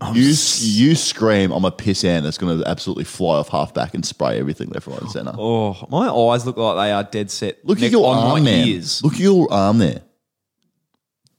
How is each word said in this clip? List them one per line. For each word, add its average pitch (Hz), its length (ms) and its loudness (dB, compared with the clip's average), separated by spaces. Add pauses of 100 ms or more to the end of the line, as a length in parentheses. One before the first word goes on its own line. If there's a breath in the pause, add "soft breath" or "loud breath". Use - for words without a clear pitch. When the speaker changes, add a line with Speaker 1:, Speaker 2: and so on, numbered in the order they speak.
Speaker 1:
I'm - 140 -6
Speaker 2:
You, 131 160 4
Speaker 1:
s- 147 300 0
Speaker 2:
s-, - 20 -4
you 117 320 4
scream, 104 560 2
"I'm 92 140 -2
a 90 80 0
piss - 320 -2
ant 85 200 2
that's 76 140 -6
gonna 82 260 -2
absolutely - 400 -6
fly 82 340 -2
off 76 100 -4
halfback - 460 -4
and 87 120 -6
spray 58 320 -4
everything - 300 -6
left, - 180 -12
right, - 140 -12
and 110 100 -10
centre." - 260 -10
Speaker 1:
Oh, 107 540 -2
my 208 180 0
eyes 120 380 2
look 127 100 -6
like 110 200 0
they 104 160 0
are 101 100 0
dead 104 280 -6
set - 340 -8
Speaker 2:
Look 190 140 0
at - 40 0
Speaker 1:
neck 120 100 2
Speaker 2:
your 226 140 4
Speaker 1:
on 127 120 2
Speaker 2:
arm, 113 120 2
Speaker 1:
my 156 100 2
Speaker 2:
man. 95 280 4
Speaker 1:
ears. 85 340 -4
Speaker 2:
Look - 120 0
at - 60 -6
your 185 320 4
arm 101 260 2
there. 82 240 0 (1400)